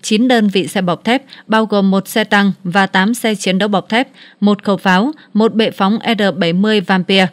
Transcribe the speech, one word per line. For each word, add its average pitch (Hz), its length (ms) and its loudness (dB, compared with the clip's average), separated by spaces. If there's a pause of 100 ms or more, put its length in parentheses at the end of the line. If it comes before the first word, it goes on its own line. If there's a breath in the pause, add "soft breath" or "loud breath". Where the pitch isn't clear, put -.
chín 220 260 0
đơn 226 200 2
vị 190 200 -2
xe 190 140 -4
bọc 175 220 -4
thép, 247 200 -2 (240 loud breath)
bao 220 180 0
gồm 202 260 0
một 196 160 0
xe 220 160 -2
tăng 202 280 0 (120)
và 190 220 0
tám 196 280 0
xe 220 220 -2
chiến 190 220 -2
đấu 202 120 -2
bọc 185 200 -2
thép, 247 180 0 (320 loud breath)
một 202 240 0
khẩu 196 140 0
pháo, 196 340 0 (220 loud breath)
một 220 220 2
bệ 220 160 0
phóng 202 280 -2 (180)
R 214 40 -2 (160)
bảy 170 160 -2
mươi 208 280 2
Vampir 190 500 0